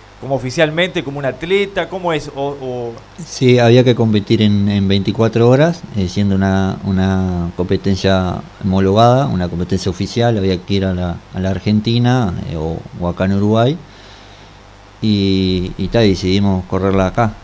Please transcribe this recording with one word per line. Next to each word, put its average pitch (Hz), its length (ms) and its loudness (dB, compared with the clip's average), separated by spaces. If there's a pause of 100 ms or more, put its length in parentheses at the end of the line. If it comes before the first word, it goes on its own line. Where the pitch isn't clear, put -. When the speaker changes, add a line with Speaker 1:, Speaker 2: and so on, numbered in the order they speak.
(180)
Speaker 1:
como 135 180 -4
oficialmente, 156 680 -2
como 139 140 -8
un 139 80 -6
atleta? 185 640 -4
¿Cómo 180 200 -6
es? 151 240 -4
O, 143 240 -6
o 123 340 -8 (300)
Speaker 2:
Sí, 123 360 2
había 120 260 6
que 123 100 4
competir 110 460 2
en, 101 300 2
en 101 180 2
veinticuatro 110 640 2
horas, 156 320 2 (140)
eh, 92 120 -2
siendo 101 260 0
una, 95 500 0
una 95 720 0
competencia 92 800 0 (280)
homologada, 104 640 4
una 92 240 -2
competencia 90 400 -4
oficial, 110 480 -2
había 95 180 0
que 90 160 -6
ir 95 140 0
a 92 80 -2
la, 87 220 -4 (180)
a 95 60 -6
la 95 100 -2
Argentina, 113 840 0 (160)
eh, 85 80 -8
o, 82 220 -4 (200)
o 87 100 -2
acá 90 180 -2
en 98 80 2
Uruguay. 110 420 2 (1300)
Y, 95 760 0
y 95 120 -4
ta, 117 100 0
decidimos 95 680 2
correrla 95 440 0
acá, 107 360 0